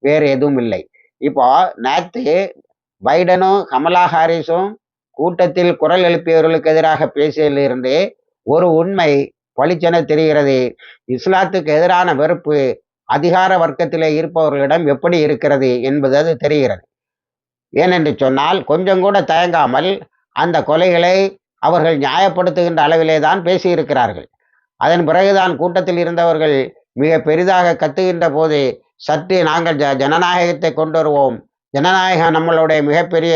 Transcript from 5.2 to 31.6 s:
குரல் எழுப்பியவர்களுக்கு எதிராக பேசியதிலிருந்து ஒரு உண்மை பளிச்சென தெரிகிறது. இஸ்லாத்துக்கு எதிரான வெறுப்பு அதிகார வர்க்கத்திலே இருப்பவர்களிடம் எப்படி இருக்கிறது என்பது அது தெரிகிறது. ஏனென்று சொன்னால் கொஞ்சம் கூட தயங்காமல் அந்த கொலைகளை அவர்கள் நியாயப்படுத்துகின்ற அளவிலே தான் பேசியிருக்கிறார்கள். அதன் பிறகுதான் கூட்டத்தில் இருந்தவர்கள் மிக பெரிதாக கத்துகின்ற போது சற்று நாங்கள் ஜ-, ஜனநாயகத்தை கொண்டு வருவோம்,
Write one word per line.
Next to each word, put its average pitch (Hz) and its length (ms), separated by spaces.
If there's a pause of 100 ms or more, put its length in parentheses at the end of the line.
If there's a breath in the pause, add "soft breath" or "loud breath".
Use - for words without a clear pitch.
குரல் 170 280
எழுப்பியவர்களுக்கு 165 640
எதிராக 156 360
பேசியதிலிருந்து 139 880 (520)
ஒரு 160 280
உண்மை 170 360 (460)
பளிச்சென 170 480
தெரிகிறது. 147 540 (500 loud breath)
இஸ்லாத்துக்கு 185 640
எதிரான 175 420
வெறுப்பு 151 440 (500)
அதிகார 175 500
வர்க்கத்திலே 165 560
இருப்பவர்களிடம் 156 720
எப்படி 165 340
இருக்கிறது 139 500 (120)
என்பது 135 340
அது 160 200
தெரிகிறது. 131 460 (880)
ஏனென்று 160 440
சொன்னால் 139 480
கொஞ்சம் 185 380
கூட 202 200
தயங்காமல் 160 680 (460)
அந்த 165 260
கொலைகளை 175 540 (460)
அவர்கள் 165 360
நியாயப்படுத்துகின்ற 170 840
அளவிலே 160 380
தான் 165 220
பேசியிருக்கிறார்கள். 147 840 (520)
அதன் 170 240
பிறகுதான் 185 520
கூட்டத்தில் 175 420
இருந்தவர்கள் 165 560 (400)
மிக 151 260
பெரிதாக 175 540
கத்துகின்ற 170 580
போது 151 280 (360)
சற்று 170 460
நாங்கள் 165 340
ஜ-, 139 180
ஜனநாயகத்தை 170 800
கொண்டு 156 260
வருவோம், 143 380 (380)